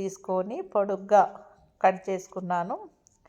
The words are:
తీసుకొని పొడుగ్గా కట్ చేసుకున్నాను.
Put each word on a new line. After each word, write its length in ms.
తీసుకొని 560
పొడుగ్గా 500
కట్ 240
చేసుకున్నాను. 680